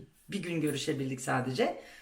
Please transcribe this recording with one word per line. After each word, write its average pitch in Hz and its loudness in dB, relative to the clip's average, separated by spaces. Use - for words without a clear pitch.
bir 190 -4
gün 170 0
görüşebildik 135 0
sadece. 131 2